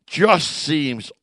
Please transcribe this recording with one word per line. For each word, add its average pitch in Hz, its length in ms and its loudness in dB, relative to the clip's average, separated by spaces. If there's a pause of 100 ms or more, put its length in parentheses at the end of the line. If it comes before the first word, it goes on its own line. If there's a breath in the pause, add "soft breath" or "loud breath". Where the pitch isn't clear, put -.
just 180 460 2
seems 139 600 -4 (100)